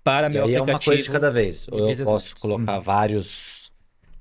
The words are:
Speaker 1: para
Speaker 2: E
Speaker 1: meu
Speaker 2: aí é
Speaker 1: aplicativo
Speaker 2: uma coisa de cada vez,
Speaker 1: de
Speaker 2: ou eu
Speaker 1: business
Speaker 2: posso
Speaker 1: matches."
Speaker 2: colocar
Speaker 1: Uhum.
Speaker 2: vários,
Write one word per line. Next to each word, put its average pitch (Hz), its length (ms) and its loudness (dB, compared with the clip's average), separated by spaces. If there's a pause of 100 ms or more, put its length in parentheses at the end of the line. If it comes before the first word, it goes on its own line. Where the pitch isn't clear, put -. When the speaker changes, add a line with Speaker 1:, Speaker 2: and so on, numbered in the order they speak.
Speaker 1:
para 143 240 2
Speaker 2:
E - 20 0
Speaker 1:
meu 147 160 0
Speaker 2:
aí 117 80 2
é 127 40 2
Speaker 1:
aplicativo 135 140 0
Speaker 2:
uma 143 80 0
coisa 143 240 2
de 135 80 -8
cada 143 200 2
vez, 104 340 0
Speaker 1:
de - 80 -14
Speaker 2:
ou 104 60 -2
eu 107 80 2
Speaker 1:
business 123 180 -2
Speaker 2:
posso 107 240 2
Speaker 1:
matches." - 120 -18
Speaker 2:
colocar 104 340 -2
Speaker 1:
Uhum. 98 60 -2
Speaker 2:
vários, 104 880 -2 (500)